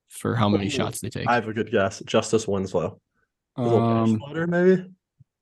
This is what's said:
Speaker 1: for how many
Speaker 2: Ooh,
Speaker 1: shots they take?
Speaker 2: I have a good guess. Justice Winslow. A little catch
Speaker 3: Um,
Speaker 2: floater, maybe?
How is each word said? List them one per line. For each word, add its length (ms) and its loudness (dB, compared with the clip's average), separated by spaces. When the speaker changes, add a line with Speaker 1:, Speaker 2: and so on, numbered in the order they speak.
Speaker 1:
for 280 -6
how 140 2
many 160 2
Speaker 2:
Ooh, 60 -2
Speaker 1:
shots 300 -4
they 80 -8
take? 200 -6
Speaker 2:
I 60 2
have 120 -2
a 60 -8
good 160 -4
guess. 380 0
Justice 400 0
Winslow. 520 -4
A 40 -6
little 200 4
catch 280 2
Speaker 3:
Um, 80 2
Speaker 2:
floater, 300 -6
maybe? 380 4